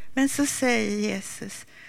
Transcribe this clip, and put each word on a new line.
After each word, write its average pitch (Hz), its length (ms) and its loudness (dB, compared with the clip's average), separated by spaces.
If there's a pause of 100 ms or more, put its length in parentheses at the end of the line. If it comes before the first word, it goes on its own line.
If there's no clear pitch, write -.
(140)
Men 277 160 4
så 285 160 2
säger 220 540 2
Jesus 196 640 -6 (240)